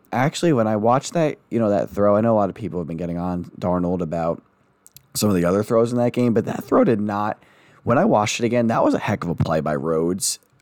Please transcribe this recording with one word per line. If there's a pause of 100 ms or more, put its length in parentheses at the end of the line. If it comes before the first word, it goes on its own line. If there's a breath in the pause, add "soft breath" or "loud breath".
(120)
Actually,
when
I
watched
that, (140)
you
know,
that
throw,
I
know
a
lot
of
people
have
been
getting
on
Darnold
about (720)
some
of
the
other
throws
in
that
game,
but
that
throw
did
not, (400 soft breath)
when
I
watched
it
again,
that
was
a
heck
of
a
play
by
Rhodes. (240)